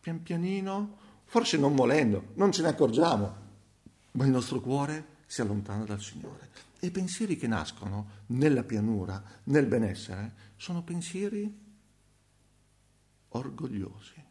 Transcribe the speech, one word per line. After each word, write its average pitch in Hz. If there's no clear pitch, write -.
Pian 165
pianino, 190
forse 233
non 143
volendo, 123
non 190
ce -
ne 170
accorgiamo, 135
ma 127
il 135
nostro 127
cuore 143
si -
allontana 104
dal 104
Signore. -
E 180
i -
pensieri 185
che -
nascono 101
nella 131
pianura, 104
nel 143
benessere, 104
sono 170
pensieri 196
orgogliosi. 123